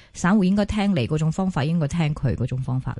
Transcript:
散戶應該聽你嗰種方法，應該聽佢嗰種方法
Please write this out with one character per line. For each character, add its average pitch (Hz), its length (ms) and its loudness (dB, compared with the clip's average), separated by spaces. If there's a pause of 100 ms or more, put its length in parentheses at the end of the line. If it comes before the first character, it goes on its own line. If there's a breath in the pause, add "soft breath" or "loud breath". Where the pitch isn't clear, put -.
(120)
散 180 220 2
戶 214 100 4
應 185 120 4
該 208 100 2
聽 202 280 0
你 120 120 0
嗰 156 120 -2
種 156 140 2
方 190 180 -2
法， 147 140 -2
應 165 140 0
該 151 100 2
聽 156 260 0
佢 127 200 0
嗰 135 120 -2
種 127 160 -4
方 131 180 -2
法 123 200 -6